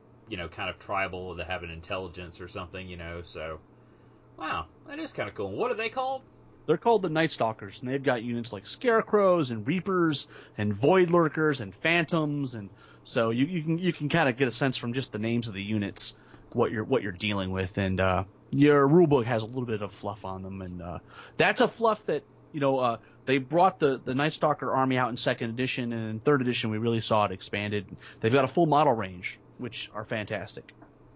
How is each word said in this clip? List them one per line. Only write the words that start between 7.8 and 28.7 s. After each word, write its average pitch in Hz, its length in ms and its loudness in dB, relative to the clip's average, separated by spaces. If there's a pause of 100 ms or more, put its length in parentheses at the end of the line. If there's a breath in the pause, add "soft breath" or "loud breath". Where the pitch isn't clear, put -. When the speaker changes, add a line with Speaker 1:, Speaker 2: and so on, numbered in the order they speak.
Speaker 2:
they've 139 140 -2
got 123 200 2
units 120 300 -6
like 98 140 -12
Scarecrows 196 840 2
and 110 140 -6
Reapers 170 640 0 (300 loud breath)
and 104 160 0
Void 165 360 6
Lurkers 156 520 4
and 98 120 -8
Phantoms, 151 840 0
and 101 140 -10 (340 loud breath)
so 113 280 2
you, 123 140 2
you 170 180 -4
can, 160 160 0
you 180 140 0
can 147 160 -4
kinda 151 240 4
get 127 140 2
a 113 40 -2
sense 135 260 0
from 120 160 -6
just 127 180 -6
the 107 60 -8
names 113 300 -2
of 104 60 -8
the 98 100 -8
units 101 500 -4 (380 loud breath)
what 117 200 2
you're, 110 120 -4
what 127 180 0
you're 98 120 -6
dealing 98 380 -2
with, 95 280 -4
and, 95 200 0
uh, 92 260 2 (260)
your 143 360 6
rulebook 143 380 6
has 113 180 -2
a - 20 -6
little 123 200 -6
bit 110 160 -4
of 101 100 -8
fluff 101 320 -10
on 95 200 -10
them, 95 180 -12
and, 90 200 -12
uh, 85 180 -10 (380 loud breath)
that's 196 240 2
a 226 60 4
fluff 226 380 0
that, 151 180 -2 (280)
you 156 80 -8
know, 135 200 2
uh, 120 180 0 (280 loud breath)
they 135 120 2
brought 165 420 2
the, 135 240 2
the 127 120 -4
Night 147 180 0
Stalker 139 400 0
army 131 240 2
out 127 120 2
in 123 80 -6
second 120 340 -2
edition, 120 420 -4
and 113 160 -6
in 110 100 -6
third 147 220 4
edition 120 280 0
we 107 80 -2
really 113 240 2
saw 107 240 4
it 95 60 -2
expanded. 101 540 -4 (340 loud breath)
They've 113 120 2
got 131 140 6
a - 40 -4
full 170 160 4
model 147 280 4